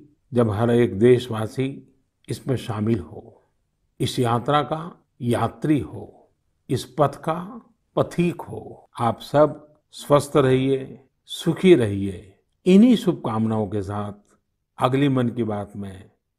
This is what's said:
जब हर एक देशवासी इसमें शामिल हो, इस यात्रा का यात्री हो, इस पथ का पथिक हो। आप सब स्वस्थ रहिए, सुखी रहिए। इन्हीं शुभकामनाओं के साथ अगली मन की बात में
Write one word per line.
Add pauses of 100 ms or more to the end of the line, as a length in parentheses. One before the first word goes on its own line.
(320)
जब
हर
एक
देशवासी (320)
इसमें
शामिल
हो, (580)
इस
यात्रा
का (300)
यात्री
हो, (400)
इस (140)
पथ
का (560)
पथिक
हो। (120)
आप
सब (280)
स्वस्थ
रहिए, (260)
सुखी
रहिए। (340)
इन्हीं
शुभकामनाओं
के
साथ (680)
अगली
मन
की
बात
में (280)